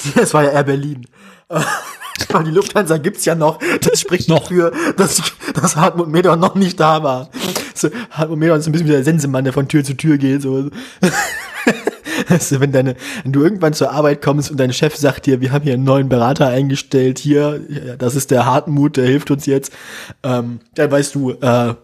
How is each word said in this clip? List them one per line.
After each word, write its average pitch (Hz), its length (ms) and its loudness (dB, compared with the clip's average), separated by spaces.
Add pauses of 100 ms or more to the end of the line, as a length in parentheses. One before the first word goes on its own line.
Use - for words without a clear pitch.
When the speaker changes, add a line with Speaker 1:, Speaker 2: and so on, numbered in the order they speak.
(160)
Speaker 1:
das 220 180 2
war 151 100 4
ja 143 80 2
Air 143 120 2
Berlin. 139 420 -4 (420)
<laughs> - 20 -
Aber - 920 -4
die 160 80 -4
Lufthansa 160 460 0
gibt's 165 280 -4
ja 170 100 2
noch. 156 240 0 (220)
Das - 200 2
spricht 175 280 -2
Speaker 2:
Noch. 160 100 4
Speaker 1:
dafür, 175 320 2 (260)
dass, 175 240 2 (320)
dass 160 220 0
Hartmut 175 340 2
Medorn 165 300 4
noch - 160 0
nicht 185 240 0
da 156 240 2
war. 127 260 -2 (460)
So, 156 140 -2 (200)
Hartmut 160 300 -4
Medorn 160 200 4
ist 151 80 -4
ein 156 40 2
bisschen 160 160 2
wie 151 60 4
der 135 100 4
Sensemann, 139 400 2
der 135 100 0
von 139 140 0
Tür 147 160 2
zu 139 120 -4
Tür 151 220 2
geht. 139 240 0
So. 135 340 -2
<laughs> - 1500 -4
Weißt - 240 0
du, 135 80 0
wenn 139 100 2
deine, 131 240 2 (280)
wenn 135 100 -4
du 143 100 4
irgendwann 170 300 2
zur 135 180 0
Arbeit 147 300 0
kommst 143 280 0
und 147 80 -8
dein 127 140 2
Chef 147 240 0
sagt - 300 -2
dir, 131 160 2
„Wir 127 100 -2
haben 143 120 0
hier 143 100 0
einen 127 100 0
neuen 135 240 4
Berater 127 400 2
eingestellt, 131 720 0
hier, 147 400 0 (100)
ja, 135 280 -10
das 123 180 -2
ist - 160 -2
der 120 140 4
Hartmut, 143 500 2
der 127 100 2
hilft 139 260 2
uns 143 140 -2
jetzt“, 135 280 -2 (500)
ähm, 120 380 -4 (140)
dann 147 140 2
weißt 139 260 0
du, 135 160 -2
äh, 120 520 0